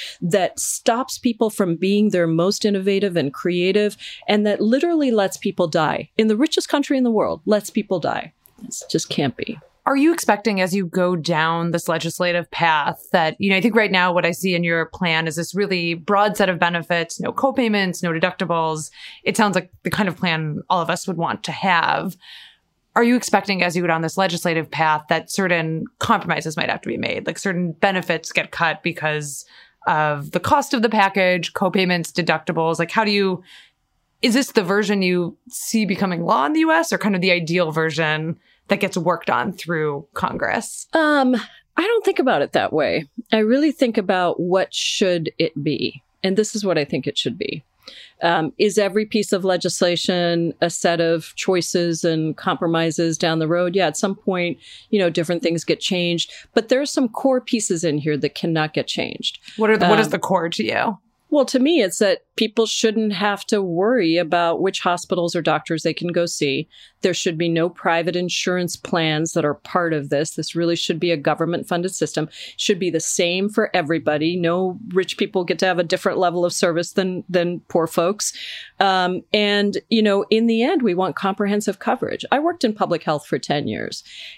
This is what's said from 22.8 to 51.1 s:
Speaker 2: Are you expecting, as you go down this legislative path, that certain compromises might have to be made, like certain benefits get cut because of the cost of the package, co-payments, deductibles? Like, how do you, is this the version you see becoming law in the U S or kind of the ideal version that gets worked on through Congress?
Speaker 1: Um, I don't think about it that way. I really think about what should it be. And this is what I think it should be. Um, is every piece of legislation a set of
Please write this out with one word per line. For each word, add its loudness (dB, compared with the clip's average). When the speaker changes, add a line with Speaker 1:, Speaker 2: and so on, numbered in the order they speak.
Speaker 2:
Are 4
you 4
expecting, 0
as 0
you 0
go 0
down 2
this -2
legislative 0
path, 2
that 0
certain 0
compromises -2
might -2
have -2
to -10
be -4
made, -4
like -6
certain -2
benefits -2
get -2
cut -2
because -6
of 0
the 0
cost 0
of 0
the 4
package, 2
co-payments, 0
deductibles? 0
Like, -2
how 2
do 0
you, 0
is 2
this 0
the 4
version 0
you 0
see -2
becoming -2
law 2
in 0
the 2
U 4
S 2
or 0
kind 0
of 0
the 4
ideal 0
version -2
that 0
gets -2
worked -2
on 0
through -4
Congress? -4
Speaker 1:
Um, 4
I -2
don't 2
think 0
about 2
it -6
that 2
way. 0
I 2
really 4
think 0
about 0
what 0
should 0
it -2
be. -4
And 0
this 0
is -4
what 2
I 0
think -4
it -6
should -4
be. -8
Um, 0
is 2
every 2
piece 0
of -2
legislation 0
a 2
set 0
of 0